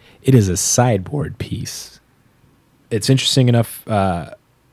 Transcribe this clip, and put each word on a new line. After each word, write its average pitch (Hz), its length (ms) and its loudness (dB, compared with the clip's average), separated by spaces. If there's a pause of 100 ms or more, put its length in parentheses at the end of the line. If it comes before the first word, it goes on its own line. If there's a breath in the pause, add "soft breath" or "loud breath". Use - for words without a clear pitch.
(240 soft breath)
It 135 100 4
is 104 160 6
a 87 80 -2
sideboard 92 800 -2
piece. - 640 -12 (880)
It's 113 200 -2
interesting 131 380 2
enough, 120 400 0
uh, 95 440 -2 (420)